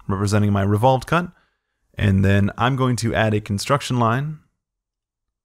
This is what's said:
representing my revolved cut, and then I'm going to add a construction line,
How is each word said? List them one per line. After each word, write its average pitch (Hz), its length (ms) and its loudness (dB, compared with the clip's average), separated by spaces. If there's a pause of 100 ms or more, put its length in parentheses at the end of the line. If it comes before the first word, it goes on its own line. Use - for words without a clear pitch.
representing 104 440 0
my 101 100 0
revolved 110 440 2
cut, 175 240 -2 (640)
and 98 300 2
then 101 320 2
I'm 127 200 -2
going 127 200 0
to 110 180 -4
add 107 200 0
a 107 60 -2
construction 123 580 -4
line, 131 400 -2 (1080)